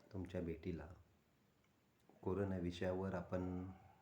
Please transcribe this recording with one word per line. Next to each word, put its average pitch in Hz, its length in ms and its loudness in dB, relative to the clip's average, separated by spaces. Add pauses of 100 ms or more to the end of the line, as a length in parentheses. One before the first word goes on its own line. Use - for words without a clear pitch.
(120)
तुमच्या 92 280 -2
भेटीला. 82 460 -2 (1400)
कोरोना 95 340 4
विषयावर 92 580 2
आपण 90 520 0 (360)